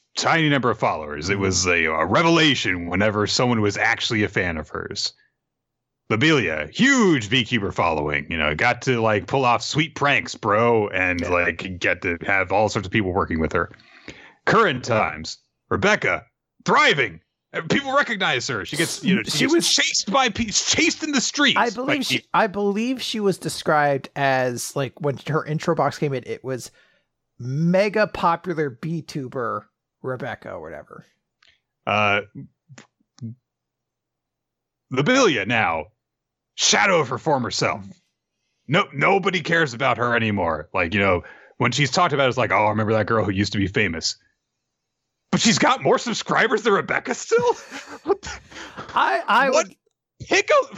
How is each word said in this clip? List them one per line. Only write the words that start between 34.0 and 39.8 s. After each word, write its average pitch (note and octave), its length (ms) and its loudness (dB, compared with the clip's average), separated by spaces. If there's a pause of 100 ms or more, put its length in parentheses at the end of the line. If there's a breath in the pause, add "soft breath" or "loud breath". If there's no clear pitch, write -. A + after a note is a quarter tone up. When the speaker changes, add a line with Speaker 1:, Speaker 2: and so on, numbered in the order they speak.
Speaker 1:
Lobelia D3 540 2
now, F#2 400 0 (720)
shadow G3+ 440 4
of B2+ 100 -2
her B2 80 -6
former B2 340 -2
self. F#2+ 320 -2 (840)
No, F#3+ 260 2
nobody F3+ 480 0
cares E3 320 0
about A#2+ 240 0